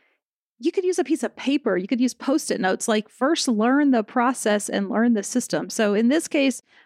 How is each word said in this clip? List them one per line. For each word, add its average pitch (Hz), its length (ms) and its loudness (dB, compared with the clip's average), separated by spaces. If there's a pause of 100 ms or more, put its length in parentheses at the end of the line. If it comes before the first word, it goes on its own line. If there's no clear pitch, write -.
(580)
you 285 140 -2
could 359 140 -2
use 370 140 0
a 349 40 2
piece 294 180 -2
of - 140 -4
paper. 262 400 0
You 180 100 -2
could 226 140 -2
use 247 140 0
Post-it - 480 -2
notes. - 260 -2
Like, 214 220 0
first 302 400 -2
learn 262 420 4
the 226 120 4
process 240 680 -2
and 202 200 -2
learn 226 260 2
the 202 80 -2
system." 180 460 -4
So 208 240 0
in 226 140 2
this 302 220 0
case, 269 320 0 (240)